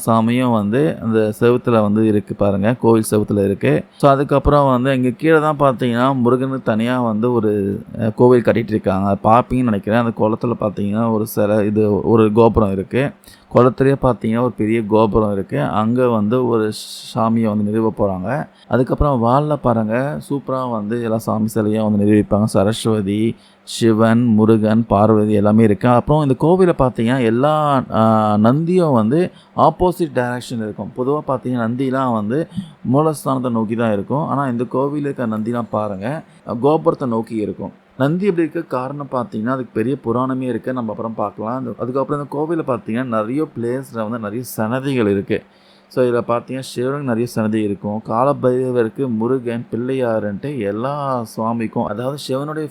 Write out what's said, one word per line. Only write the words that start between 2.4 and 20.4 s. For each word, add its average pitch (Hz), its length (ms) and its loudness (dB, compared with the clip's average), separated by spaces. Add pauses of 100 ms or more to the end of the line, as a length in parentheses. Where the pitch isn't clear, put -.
கோவில் 113 380 4
செவுத்துல 104 320 0
இருக்கு. 117 400 0 (140)
So, 143 140 4
அதுக்கப்புறம் 143 580 2
வந்து 127 260 2
இங்க 127 140 0
கீழே 156 300 2
தான் 151 200 0
பார்த்தீங்கன்னா, 131 560 2
முருகனுக்கு 127 480 0
தனியா 120 380 0
வந்து 117 320 0
ஒரு, 104 480 0 (160)
அஹ், 110 160 -2
கோவில் 123 280 6
கட்டிட்டு 110 280 0
இருக்காங்க. 98 540 0
பார்ப்பீங்கன்னு 123 400 2
நினைக்கிறேன். 107 360 0
அந்த 117 200 0
குளத்துல 113 400 0
பார்த்தீங்கன்னா, 107 520 -2
ஒரு 110 160 -2
சிலை, 107 380 0
இது 104 420 0
ஒரு 110 240 6
கோபுரம் 110 400 4
இருக்கு. 107 400 -2 (420)
குளத்துலயே 131 480 4
பார்த்தீங்கன்னா, 113 400 0
ஒரு 123 100 0
பெரிய 110 340 0
கோபுரம் 107 460 2
இருக்கு. 101 320 -4
அங்க 120 460 0
வந்து 117 380 0
ஒரு 110 240 0 (440)
சாமியை 113 320 2
வந்து 107 160 0
நிறுவ 110 340 0
போறாங்க. 104 500 -4 (200)
அதுக்கப்புறம் 139 560 0
வால்ல 147 320 2
பாருங்க, 123 640 -2 (100)
சூப்பரா 131 420 -4